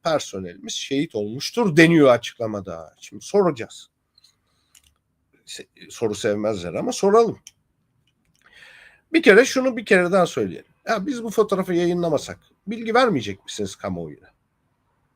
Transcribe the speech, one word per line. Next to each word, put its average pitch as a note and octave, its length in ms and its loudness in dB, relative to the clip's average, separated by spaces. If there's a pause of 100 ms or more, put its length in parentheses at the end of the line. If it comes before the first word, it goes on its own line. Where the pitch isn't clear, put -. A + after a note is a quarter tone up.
personelimiz A2 680 -6
şehit - 420 -6
olmuştur C3+ 600 -4
deniyor D#3+ 320 6
açıklamada. G2 920 -4
Şimdi - 240 -20
soracağız. E3 640 -4 (1600)
Se-, - 440 -20
soru G#2+ 240 -2
sevmezler G#2 600 -2
ama G3+ 180 -4
soralım. G#3 460 2 (1700)
Bir D#4+ 100 2
kere A3+ 220 8
şunu B3+ 320 -2
bir A3+ 80 -8
kere F3+ 280 2
daha F#3 140 4
söyleyelim. - 460 -6 (160)
Ya G#3 180 -2
biz A#3+ 180 -6
bu A3+ 60 -8
fotoğrafı F#3 440 0
yayınlamasak E3+ 640 -2 (280)
bilgi A3+ 280 -4
vermeyecek C#3+ 500 0
misiniz - 320 -8
kamuoyuna? E2+ 520 -10 (880)